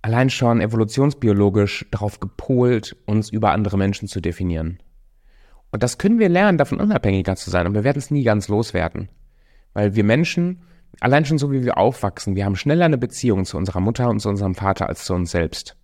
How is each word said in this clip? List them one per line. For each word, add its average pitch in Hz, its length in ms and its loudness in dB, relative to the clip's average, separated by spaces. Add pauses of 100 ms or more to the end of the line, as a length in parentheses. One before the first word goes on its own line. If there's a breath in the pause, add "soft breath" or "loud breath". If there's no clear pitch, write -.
allein 120 280 2
schon 117 320 2
evolutionsbiologisch 107 1300 2
darauf 104 300 -6
gepolt, 123 760 -2 (100)
uns 107 260 -2
über 107 220 2
andere 98 240 0
Menschen 98 300 -2
zu 95 140 -8
definieren. 85 580 -4 (920)
Und 107 100 2
das 123 160 0
können 226 220 2
wir 202 100 4
lernen, 180 300 4
davon - 200 0
unabhängiger 98 560 0
zu - 140 -12
sein. 90 160 2
Und 98 80 0
wir 104 100 0
werden 143 140 0
es 143 140 -8
nie 147 120 0
ganz 107 240 0
loswerden. 101 600 -2 (640)
Weil 104 220 0
wir 107 80 4
Menschen, 175 580 0 (380 soft breath)
allein 143 260 2
schon 147 140 0
so, 139 120 -2
wie 131 120 0
wir - 160 -2
aufwachsen, 101 560 -2
wir 98 100 -2
haben 98 100 0
schneller 160 300 2
eine 147 140 2
Beziehung 110 460 0
zu - 120 -8
unserer 92 220 -4
Mutter 120 300 0
und 107 100 0
zu 107 100 -4
unserem 98 240 -2
Vater 98 340 -2
als - 180 -8
zu 90 100 -2
uns 90 160 -2
selbst. - 520 -4